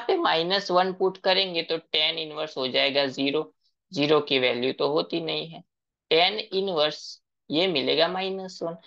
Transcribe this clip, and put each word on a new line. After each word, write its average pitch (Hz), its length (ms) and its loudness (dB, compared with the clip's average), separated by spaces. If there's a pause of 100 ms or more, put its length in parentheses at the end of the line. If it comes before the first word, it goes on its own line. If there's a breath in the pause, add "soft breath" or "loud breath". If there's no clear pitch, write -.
पे 392 100 2
minus 185 540 0
one 185 220 4
put 185 240 0
करेंगे 185 460 0
तो 165 140 -4
tan 160 420 -2
inverse 156 380 -8
हो 131 100 -2
जाएगा 139 400 2
ज़ीरो, 139 460 -2 (380)
ज़ीरो 147 300 4
की 143 180 0
value 123 340 0
तो 143 180 -2
होती 165 300 -2
नहीं 156 280 -6
है, 165 140 -18 (480)
tan 185 280 4 (140)
inverse 170 680 -2 (280)
ये 165 180 2
मिलेगा 143 400 2
माइनस 190 560 -6
वन। 165 240 -8